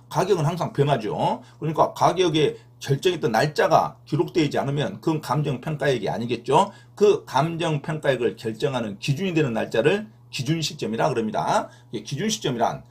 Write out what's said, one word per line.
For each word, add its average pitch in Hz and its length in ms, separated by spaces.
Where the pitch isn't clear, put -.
가격은 170 360
항상 170 260
변하죠. 135 680
그러니까 151 340
가격에 160 640
결정했던 147 520
날짜가 120 760
기록되지 156 540
않으면 135 420
그건 - 200
감정평가액이 143 880
아니겠죠. 120 640
그 202 300
감정평가액을 151 1120
결정하는 113 640
기준이 170 340
되는 147 200
날짜를 139 540
기준 156 320
시점이라 147 480
그럽니다. 165 600
이 107 120
기준 160 240
시점이란 120 640